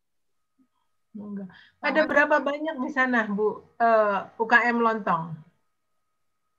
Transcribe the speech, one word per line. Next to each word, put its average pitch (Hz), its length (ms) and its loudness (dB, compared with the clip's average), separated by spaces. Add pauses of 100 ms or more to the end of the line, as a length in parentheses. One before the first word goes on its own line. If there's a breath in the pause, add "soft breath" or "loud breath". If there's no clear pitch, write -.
(1080)
Monggo. 202 400 -12 (320 loud breath)
Ada 294 240 2
berapa 294 320 2
banyak 285 480 -4
di 302 80 -6
sana, 247 320 0
Bu, 208 400 -2 (160)
eh, 214 380 2 (180)
U 226 80 -2
K 226 80 2 (160)
M 233 80 0
Lontong? 196 560 -2 (1300)